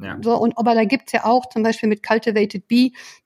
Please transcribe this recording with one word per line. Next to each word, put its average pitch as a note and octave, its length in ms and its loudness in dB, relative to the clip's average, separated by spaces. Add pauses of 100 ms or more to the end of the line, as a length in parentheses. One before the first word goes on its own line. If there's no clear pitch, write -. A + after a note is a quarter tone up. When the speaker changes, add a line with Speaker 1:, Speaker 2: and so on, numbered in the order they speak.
Speaker 1:
Ja. F#3+ 220 -12
Speaker 2:
so, A#3 140 2
und, A#3 200 0
aber A#3 200 2
da A3+ 80 4
gibt's B3+ 260 -2
ja - 140 -4
auch B3 240 0
zum A3 160 -2
Beispiel A3+ 240 0
mit G#3 180 -4
Cultivated A3 600 -2
Bee, B3 240 2 (340)